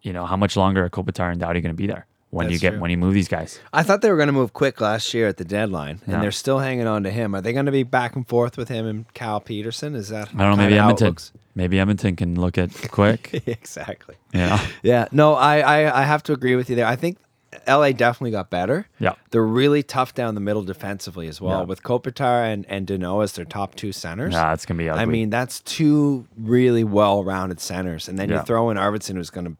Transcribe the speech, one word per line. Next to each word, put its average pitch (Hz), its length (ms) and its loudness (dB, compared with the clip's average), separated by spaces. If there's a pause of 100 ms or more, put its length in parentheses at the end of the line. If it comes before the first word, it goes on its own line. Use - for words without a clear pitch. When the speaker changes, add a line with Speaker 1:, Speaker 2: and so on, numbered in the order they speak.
Speaker 1:
you 95 120 -8
know, 87 120 -6
how 92 120 -2
much 98 180 2
longer 95 300 4
are 90 40 -4
Kopitar 90 420 -4
and 87 80 -6
Doughty 87 220 -2
gonna 85 120 -4
be 92 140 -4
there 95 180 -8 (240)
when 85 180 -4
Speaker 2:
That's 85 60 -2
Speaker 1:
you 85 60 0
get, 87 120 2
Speaker 2:
true. - 80 -6
Speaker 1:
when 85 120 -2
you 87 60 0
move 90 160 2
these 98 140 2
guys? - 320 -8 (140)
Speaker 2:
I 160 100 2
thought 202 180 2
they 220 80 6
were 180 80 4
gonna 147 140 4
move 131 220 2
quick 135 260 0
last 107 340 0
year 113 140 2
at 95 100 -2
the 90 80 -8
deadline, 90 600 -4
and 95 80 -4
Speaker 1:
Yeah. 87 80 0
Speaker 2:
they're 101 100 0
still 135 280 -2
hanging 131 280 -2
on 107 160 0
to 95 80 -4
him. 107 240 -2
Are 95 60 -4
they 113 120 -4
gonna 139 180 0
be 135 120 2
back 123 320 -2
and 127 120 -6
forth 120 300 0
with 123 120 -8
him 113 160 -4
and 110 280 -8
Cal 107 280 -6
Peterson? 113 540 -8
Is 104 140 -8
that 107 200 -10
Speaker 1:
I - 20 -20
don't - 60 -8
know. 98 140 2
Speaker 2:
kinda 101 120 6
Speaker 1:
Maybe 101 140 6
Speaker 2:
how 104 100 8
it 117 60 8
Speaker 1:
Edmonton. 107 140 4
Speaker 2:
looks? - 240 -4 (240)
Speaker 1:
Maybe 92 240 2
Edmonton 95 360 0
can 87 240 -2
look 90 180 0
at 90 140 0 (180)
Quick. - 540 2
Speaker 2:
<laughs> - 40 -6
Exactly. - 680 -12 (180)
Speaker 1:
Yeah. 92 320 0 (160)
Speaker 2:
Yeah. 120 300 2
No, 151 220 4
I, 147 260 4
I, 147 420 4
I - 20 2
have 147 200 0
to 151 100 -2
agree 127 220 2
with 123 140 -2
you 127 80 0
there. 117 80 2
I 120 100 2
think 170 220 -4 (480)
L 143 180 4
A 143 80 4
definitely 120 400 0
got 98 200 -6
better. 101 340 -2 (140)
Speaker 1:
Yeah. 101 160 0 (160)
Speaker 2:
They're 113 120 4
really 135 380 2
tough 131 320 -4
down 117 220 -4
the 104 60 -6
middle 104 200 -2
defensively 92 680 -10
as 78 140 -12
well, 95 200 -2
Speaker 1:
Yeah. 90 40 -4
Speaker 2:
with 90 160 -8
Kopitar 123 720 0
and, 101 160 -6
and 98 180 -4
Danault 95 360 -2
as 98 100 -4
their 90 100 -10
top 98 300 -8
two 104 180 -8
centers. 90 420 -8
Speaker 1:
Yeah, 80 200 2
it's - 140 -6
gonna 85 100 -4
be 82 100 -4
ugly. 80 140 -2
Speaker 2:
I 113 60 0
mean, 113 240 0
that's 123 300 -4
two 147 680 0 (100)
really 120 460 4
well-rounded 98 760 2
centers. 90 480 -6
And 95 120 -8
then 95 100 -4
Speaker 1:
Yeah. 82 80 0
Speaker 2:
you 78 60 -2
throw 117 260 2
in 107 80 -2
Arvidsson, 101 380 -2
who's 87 160 -8
gonna 87 280 -10